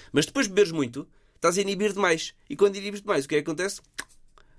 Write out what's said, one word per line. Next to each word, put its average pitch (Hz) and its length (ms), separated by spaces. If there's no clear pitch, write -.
Mas 147 140
depois 269 200
de 196 60
beberes 185 200
muito, 139 360
estás 170 240
a - 40
inibir 196 300
demais. 180 420
E - 60
quando 196 220
inibes 202 240
demais, 175 240
o - 40
que 156 60
é 151 80
que 151 80
acontece? 180 300